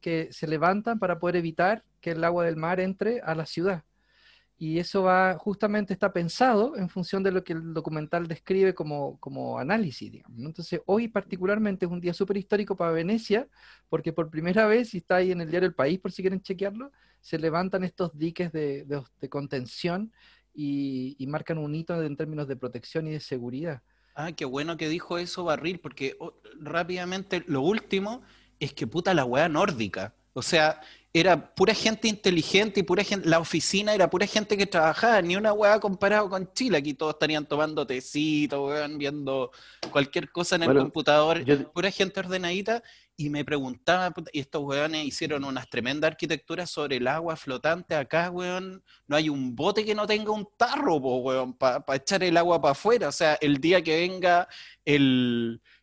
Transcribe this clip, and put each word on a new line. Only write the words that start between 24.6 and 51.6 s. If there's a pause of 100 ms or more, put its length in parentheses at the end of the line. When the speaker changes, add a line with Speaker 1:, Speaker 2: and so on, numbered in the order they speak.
Speaker 2:
que
dijo
eso
Barril,
porque,
oh, (260)
rápidamente,
lo
último (380)
es
que,
puta,
la
weá
nórdica. (220)
O
sea, (320)
era
pura
gente
inteligente
y
pura
gen-,
la
oficina
era
pura
gente
que
trabajaba,
ni
una
weá
comparado
con
Chile.
Aquí
todos
estarían
tomando
tecito,
weón,
viendo (400)
cualquier
cosa
en
el
Speaker 3:
Bueno,
Speaker 2:
computador,
Speaker 3:
yo
Speaker 2:
pura
gente
ordenadita, (340)
y
me
preguntaba,
puta,
y
estos
weones
hicieron
unas
tremendas
arquitecturas
sobre
el
agua
flotante
acá,
weón. (240)
No
hay
un
bote
que
no
tenga
un
tarro,
po,
weón,
pa,